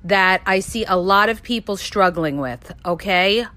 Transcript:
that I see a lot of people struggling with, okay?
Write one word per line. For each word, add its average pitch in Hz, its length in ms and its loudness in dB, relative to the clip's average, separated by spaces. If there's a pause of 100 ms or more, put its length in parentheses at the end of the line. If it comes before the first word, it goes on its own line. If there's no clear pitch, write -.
that 185 420 2
I 190 140 0
see 214 260 -6
a 190 100 0
lot 196 340 4
of 220 120 -4
people 220 340 -6
struggling 170 640 0
with, 127 340 -8 (140)
okay? 190 720 0